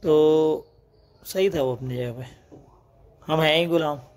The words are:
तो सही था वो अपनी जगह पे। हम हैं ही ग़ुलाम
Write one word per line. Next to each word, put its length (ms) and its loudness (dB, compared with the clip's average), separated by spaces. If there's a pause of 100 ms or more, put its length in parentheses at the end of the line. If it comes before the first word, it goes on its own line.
तो 640 2 (580)
सही 260 -2
था 120 -2
वो 140 -2
अपनी 200 -10
जगह 160 -6
पे। 100 -14 (1040)
हम 140 0
हैं 160 2
ही 100 0
ग़ुलाम 320 -2 (180)